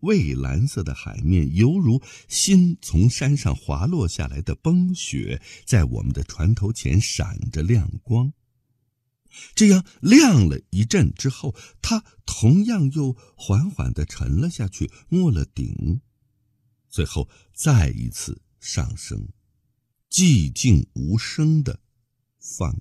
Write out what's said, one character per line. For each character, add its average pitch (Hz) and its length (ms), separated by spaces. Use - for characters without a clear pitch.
蔚 147 340
蓝 67 320
色 104 160
的 76 100
海 - 280
面， 78 340
犹 123 240
如 131 240
新 180 540
从 - 260
山 139 280
上 - 180
滑 76 320
落 170 220
下 78 180
来 67 160
的 78 140
崩 180 360
雪， - 480
在 92 200
我 58 180
们 64 100
的 - 120
船 92 280
头 110 200
前 87 280
闪 - 380
着 78 100
亮 104 260
光。 120 300
这 214 140
样 185 180
亮 202 460
了 69 140
一 101 140
阵 113 300
之 - 160
后， - 260
它 220 240
同 170 400
样 185 240
又 139 260
缓 135 360
缓 64 220
地 73 120
沉 143 360
了 175 100
下 107 180
去， - 220
没 175 220
了 76 140
顶， - 580
最 87 140
后 - 260
再 110 340
一 57 220
次 - 320
上 - 340
升， - 380
寂 127 420
静 95 400
无 101 240
声 156 460
地 - 180
放 - 420